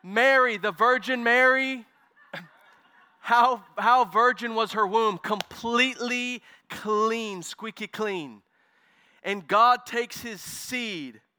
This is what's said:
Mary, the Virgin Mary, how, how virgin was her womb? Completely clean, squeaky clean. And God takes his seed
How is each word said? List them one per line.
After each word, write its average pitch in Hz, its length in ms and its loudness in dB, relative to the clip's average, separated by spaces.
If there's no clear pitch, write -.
Mary, 240 540 4
the 196 140 -2
Virgin 240 520 0
Mary, 262 600 2
how, 240 440 2
how 233 280 2
virgin 226 500 0
was 220 160 -2
her 208 160 0
womb? 208 320 0
Completely 240 1200 -4
clean, 214 720 -4
squeaky 208 440 -12
clean. 170 540 -8
And 190 240 -6
God 240 380 4
takes 240 360 -6
his 220 200 -12
seed 175 800 -10